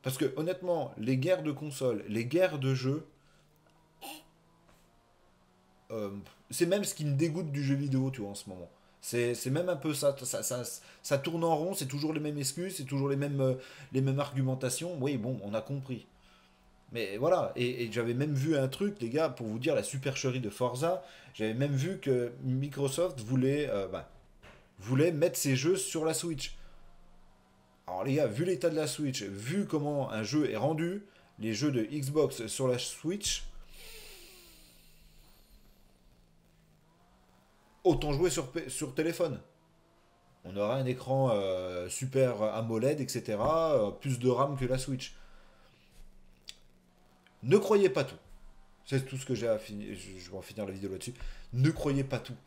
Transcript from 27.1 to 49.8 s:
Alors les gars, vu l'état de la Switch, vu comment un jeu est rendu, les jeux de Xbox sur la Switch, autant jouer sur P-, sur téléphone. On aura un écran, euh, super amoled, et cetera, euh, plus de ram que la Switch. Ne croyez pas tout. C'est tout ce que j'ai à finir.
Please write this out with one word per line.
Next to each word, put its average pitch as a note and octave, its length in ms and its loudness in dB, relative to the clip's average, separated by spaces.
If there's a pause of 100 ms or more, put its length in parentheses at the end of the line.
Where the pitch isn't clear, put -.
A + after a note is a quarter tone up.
Alors F#2 180 -4
les C3+ 100 0
gars, D3 140 4
vu A#2+ 180 -2
l'état F3 240 0
de D#3 60 0
la D#3 100 2
Switch, C3+ 380 -4
vu A2 420 -4
comment C#3+ 460 -2
un A2 100 -2
jeu A#2 300 2
est G#2+ 60 -2
rendu, D#3+ 500 0 (320)
les A2 160 -2
jeux C#3 160 2
de A#2+ 100 2
Xbox C#3 640 0
sur C3 220 -2
la B2 100 2
Switch, - 720 -4 (4000)
autant D3 300 6
jouer E3+ 160 4
sur D3+ 220 -2
P-, D#3 180 -6
sur D3 240 -6
téléphone. D#3+ 480 0 (1040)
On F#2+ 100 -10
aura G#2 200 2
un C3+ 100 0
écran, B2+ 460 2
euh, F#2 580 0
super C3 540 2
amoled, A2+ 580 0
et B2+ 60 -2
cetera, C#3 640 2
euh, G#2+ 160 4
plus B2 300 -4
de B2+ 100 4
ram C3+ 260 2
que C3 100 -2
la B2+ 120 0
Switch. C3 380 -4 (2250)
Ne C#3+ 160 6
croyez G3+ 320 6
pas - 140 2
tout. - 160 -6 (680)
C'est C3 180 0
tout C3 140 -8
ce - 80 -8
que C3 80 0
j'ai A#2 140 0
à A2 100 4
finir. G#2 380 -8